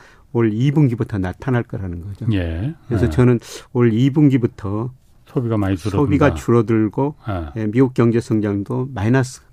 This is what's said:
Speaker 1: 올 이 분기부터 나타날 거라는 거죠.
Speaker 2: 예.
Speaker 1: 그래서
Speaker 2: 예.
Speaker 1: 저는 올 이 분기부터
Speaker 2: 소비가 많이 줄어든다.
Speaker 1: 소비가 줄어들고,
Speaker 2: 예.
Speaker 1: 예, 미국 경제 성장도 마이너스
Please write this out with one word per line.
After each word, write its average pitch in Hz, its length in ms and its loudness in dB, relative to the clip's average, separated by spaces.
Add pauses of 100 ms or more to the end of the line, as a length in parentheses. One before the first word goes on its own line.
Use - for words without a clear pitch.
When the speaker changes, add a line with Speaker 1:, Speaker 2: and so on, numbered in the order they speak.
(340)
Speaker 1:
올 117 180 2
이 123 200 0
분기부터 120 460 2
나타날 113 460 -2
거라는 90 380 -8
거죠. 98 320 -12
Speaker 2:
예. 90 420 -2 (140)
Speaker 1:
그래서 120 160 0
Speaker 2:
예. 87 40 0
Speaker 1:
저는 123 300 4 (320)
올 120 220 2
이 127 160 2
분기부터 127 840 0 (360)
Speaker 2:
소비가 117 280 -2
많이 98 220 0
줄어든다. 104 260 -2
Speaker 1:
소비가 143 300 2
줄어들고, 117 840 0 (140)
Speaker 2:
예. 90 320 -6
Speaker 1:
예, 110 60 -4
미국 127 260 2
경제 117 260 2
성장도 110 760 -4
마이너스 123 600 -2